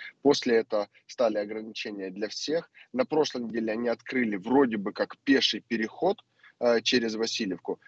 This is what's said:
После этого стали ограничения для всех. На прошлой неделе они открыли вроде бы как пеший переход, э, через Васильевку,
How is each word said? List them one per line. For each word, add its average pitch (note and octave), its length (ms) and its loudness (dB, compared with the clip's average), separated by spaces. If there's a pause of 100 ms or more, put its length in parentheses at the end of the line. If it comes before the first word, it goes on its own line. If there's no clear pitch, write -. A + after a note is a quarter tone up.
(220)
После C3 340 4
этого G#2+ 320 0 (180)
стали A2 320 0
ограничения G#2 720 -8
для G#2 180 -6
всех. - 420 -4 (220)
На B2+ 120 0
прошлой C#3+ 380 0
неделе A2 300 -4
они A#2+ 160 -2
открыли A#2 480 -2
вроде A#2 400 2
бы G2+ 160 -4
как - 320 -4
пеший B2 360 2
переход, A#2 640 -2 (360)
э, A#2+ 220 4
через A#2 360 2
Васильевку, G2+ 720 -4